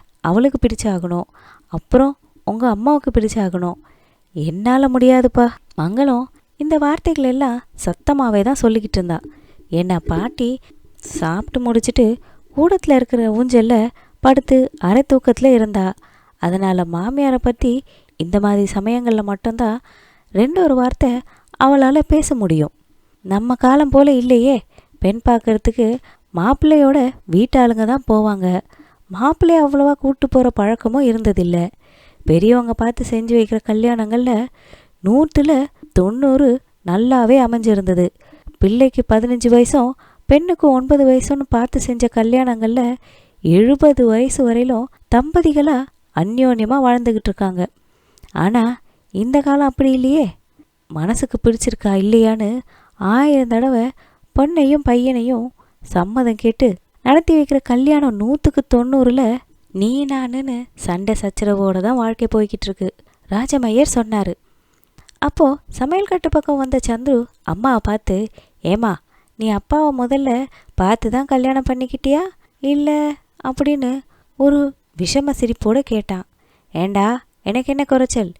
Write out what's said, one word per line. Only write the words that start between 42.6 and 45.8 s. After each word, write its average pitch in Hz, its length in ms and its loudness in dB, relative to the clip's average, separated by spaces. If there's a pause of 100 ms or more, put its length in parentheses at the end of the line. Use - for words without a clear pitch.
எழுபது 254 640 4
வயசு 247 380 0
வரையிலும் 240 440 -2 (260)
தம்பதிகளா 294 720 2 (300)